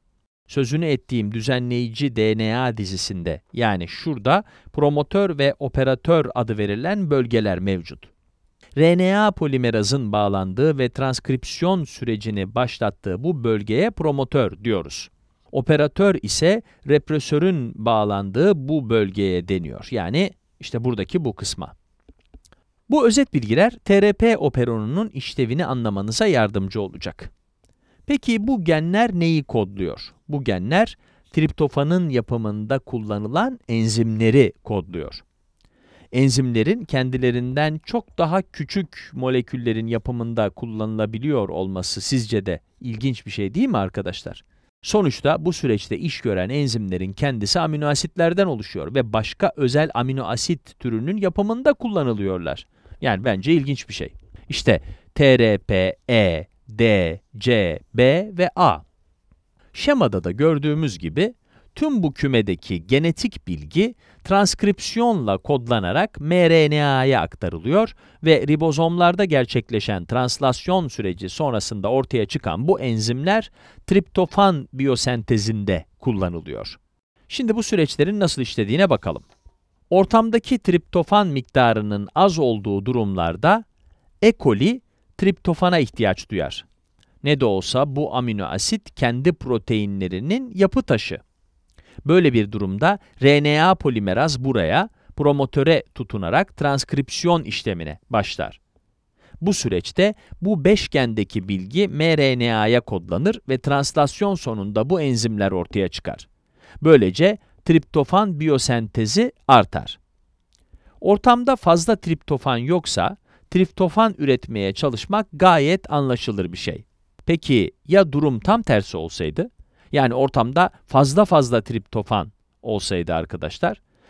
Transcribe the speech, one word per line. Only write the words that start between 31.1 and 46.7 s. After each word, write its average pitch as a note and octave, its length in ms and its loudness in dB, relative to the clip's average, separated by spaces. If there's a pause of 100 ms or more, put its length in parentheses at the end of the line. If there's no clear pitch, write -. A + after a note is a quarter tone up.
triptofanın D#3 760 0
yapımında A2+ 680 -2
kullanılan A#2 920 -4
enzimleri A2+ 840 2 (120)
kodluyor. F2 560 -6 (920)
Enzimlerin C3 720 2
kendilerinden B2+ 1000 -2
çok - 340 -6
daha F3 240 0
küçük - 720 -10
moleküllerin B2 760 -2
yapımında A#2 640 -4
kullanılabiliyor A2 960 -4
olması F#2 520 -6
sizce A2 460 -2
de E2+ 140 -4 (200)
ilginç A#2+ 460 -6
bir G#2 40 -12
şey G2+ 240 -6
değil A#3 140 0
mi F#3 100 0
arkadaşlar? - 680 -6 (380)
Sonuçta D#3+ 600 0
bu F3 80 0
süreçte - 460 -2
iş - 220 -6
gören F#2+ 280 -2
enzimlerin G#2+ 640 -2